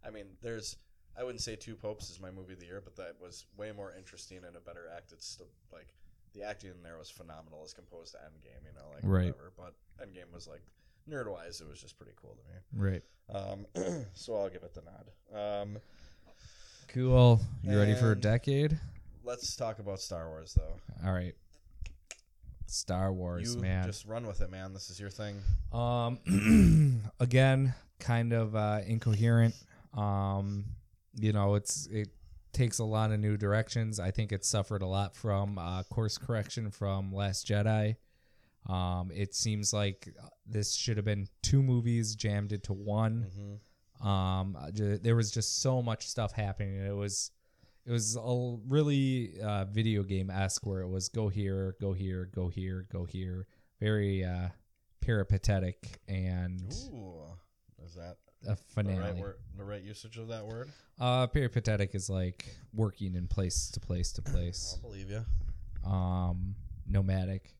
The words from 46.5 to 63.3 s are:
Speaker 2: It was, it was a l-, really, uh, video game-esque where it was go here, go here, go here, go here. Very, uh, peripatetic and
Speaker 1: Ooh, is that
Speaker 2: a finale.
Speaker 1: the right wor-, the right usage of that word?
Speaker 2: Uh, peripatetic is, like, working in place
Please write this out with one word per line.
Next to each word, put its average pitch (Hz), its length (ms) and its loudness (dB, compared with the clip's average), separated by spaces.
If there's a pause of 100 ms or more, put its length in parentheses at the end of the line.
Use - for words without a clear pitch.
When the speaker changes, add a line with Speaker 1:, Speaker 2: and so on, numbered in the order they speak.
Speaker 2:
It 101 100 -2
was, 101 360 -4 (560)
it 120 60 -2
was 113 240 0
a 117 40 -4
l-, 123 460 -2
really, 135 720 4
uh, 104 260 0
video 107 360 2
game-esque 95 640 0
where 95 140 -2
it 90 80 -4
was 92 200 -2
go 110 200 0
here, 95 520 0
go 98 120 0
here, 92 420 -2
go 90 140 0
here, 92 440 -4
go 87 120 -4
here. 92 420 -6 (340)
Very, 101 440 2
uh, 90 240 -2 (520)
peripatetic 98 1080 2
and 92 520 -2 (320)
Speaker 1:
Ooh, 95 300 -14 (640)
is 82 100 -18
that 87 220 -14 (320)
Speaker 2:
a 104 80 0
finale. 98 400 -4
Speaker 1:
the 90 60 -2
right 92 140 -4
wor-, 95 200 -8 (200)
the 98 80 -12
right 101 180 -10
usage 107 360 -16
of 113 100 -10
that 110 180 -10
word? 117 240 -10 (300)
Speaker 2:
Uh, 123 280 4
peripatetic 110 680 2
is, 95 160 -4
like, 92 360 -2 (280)
working 101 400 0
in 90 120 -2
place - 440 0